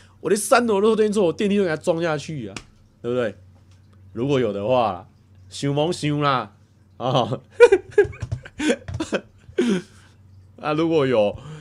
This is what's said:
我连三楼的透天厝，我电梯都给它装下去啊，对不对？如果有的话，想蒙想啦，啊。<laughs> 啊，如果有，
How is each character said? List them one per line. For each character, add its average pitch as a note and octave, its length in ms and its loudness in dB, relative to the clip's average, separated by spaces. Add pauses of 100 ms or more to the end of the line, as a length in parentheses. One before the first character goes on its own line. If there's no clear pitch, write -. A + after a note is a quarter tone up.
(200)
我 - 100 -4
连 G#3+ 80 2
三 A#3+ 280 2
楼 G3+ 140 0
的 G#3 60 2
透 A3+ 80 4
天 G#3+ 160 2
厝， G3+ 140 2
我 E3 80 2
电 G3+ 160 -2
梯 G3+ 80 0
都 G3+ 80 2
给 F3 40 0
它 D#3 80 -2
装 E3 260 -2
下 D#3+ 140 -2
去 C#3+ 300 -10
啊， F#2+ 80 -14 (460)
对 A#2+ 100 -6
不 B2 60 -2
对？ A2+ 180 -2 (800)
如 A#2+ 160 -4
果 C#3 100 2
有 A2+ 140 0
的 G2+ 160 -4
话， G#2+ 400 0 (400)
想 C#3+ 260 -4
蒙 D3+ 180 0
想 D3 280 -2
啦， C3 320 -2 (460)
啊。 B2+ 420 0
<laughs> - 0 - (3250)
啊， D3+ 140 -4
如 D#3+ 140 0
果 D#3+ 160 2
有， A2 320 2 (240)